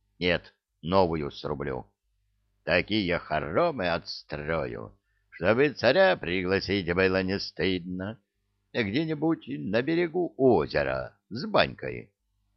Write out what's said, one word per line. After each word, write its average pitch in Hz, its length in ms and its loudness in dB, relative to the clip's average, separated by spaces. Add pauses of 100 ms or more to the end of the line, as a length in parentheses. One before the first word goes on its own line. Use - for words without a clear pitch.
(180)
Нет, 87 340 0 (300)
новую 82 480 2
срублю. 69 560 -8 (800)
Такие 87 540 0
хоромы 92 720 -2
отстрою, 73 1080 -6 (320)
чтобы 113 400 2
царя 175 460 4
пригласить 92 760 0
было 92 300 2
не 95 160 -2
стыдно. 92 800 -4 (540)
Где-нибудь 156 760 -2
на 127 340 -2
берегу 165 540 -2
озера 71 800 2 (140)
с 123 160 -8
банькой. 64 640 -2 (460)